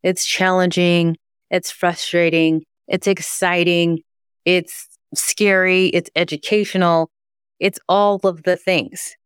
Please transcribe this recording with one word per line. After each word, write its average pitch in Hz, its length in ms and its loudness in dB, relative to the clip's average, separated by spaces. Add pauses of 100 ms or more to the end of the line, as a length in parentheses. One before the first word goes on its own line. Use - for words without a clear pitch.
It's 180 220 -2
challenging. 175 920 2 (320)
It's 180 200 -2
frustrating. 165 920 0 (240)
It's - 180 -2
exciting. 175 960 0 (440)
It's 175 420 -2 (260)
scary. 185 720 2
It's 175 280 -2
educational. 170 960 0 (500)
It's 190 260 -2
all 202 380 2
of 170 200 -2
the 180 120 2
things. - 580 -4 (120)